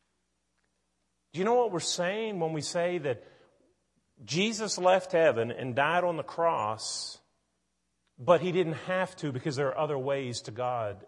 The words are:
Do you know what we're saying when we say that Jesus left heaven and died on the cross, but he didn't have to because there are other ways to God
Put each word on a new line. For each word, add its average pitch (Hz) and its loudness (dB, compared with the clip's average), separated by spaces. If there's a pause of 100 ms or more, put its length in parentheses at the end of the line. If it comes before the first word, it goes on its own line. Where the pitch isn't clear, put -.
(1300)
Do 143 -6
you 185 0
know 226 4
what 240 4
we're 175 -2
saying 202 -2
when 160 0
we 151 -2
say 175 0
that 139 -2 (1000)
Jesus 202 0
left 185 4
heaven 123 4
and 127 -6
died 156 4
on 175 0
the 151 -6
cross, 123 -2 (1000)
but 143 6
he 180 -2
didn't 165 0
have 185 -2
to 147 -4
because 131 -4
there 139 0
are 131 -2
other 151 -2
ways 131 -4
to - -12
God 113 -4